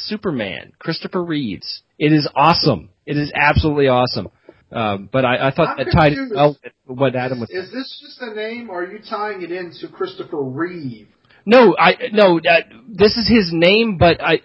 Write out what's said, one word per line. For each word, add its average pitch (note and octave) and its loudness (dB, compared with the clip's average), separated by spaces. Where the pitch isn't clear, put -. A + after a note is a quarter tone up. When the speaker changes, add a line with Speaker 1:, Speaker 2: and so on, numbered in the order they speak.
Speaker 1:
Superman, G#2+ -6
Christopher F3+ -8
Reeves. D3 -8
It D3+ 2
is D3 2
awesome. C#3 2
It D3 -4
is D3 -4
absolutely D3 2
awesome. B2 0
Um, G#2 -6
but C3 0
I, B2+ 0
I - 0
thought D#3 0
Speaker 2:
I'm B2+ -6
Speaker 1:
that - -6
tied D#3 4
in C#3 -4
Speaker 2:
confused. C3 -8
Speaker 1:
well D3 2
with B2+ -12
what C3 0
Adam B2+ -4
was A2+ -8
Speaker 2:
Is F#3 -10
this C4 -12
just C#4+ -20
a A3 -12
name, A3+ -10
or F3 -8
are F#3 -10
you G#3 -16
tying G#3 -8
it E3+ -10
into F3 -12
Christopher D#3+ -8
Reeve? C#3 -8
Speaker 1:
No, G#3+ 6
I, F3+ 4
no, G3 4
uh, - -4
this G#3 2
is G3 -2
his G3+ 2
name, G3 2
but E3+ 4
I, D#3+ 0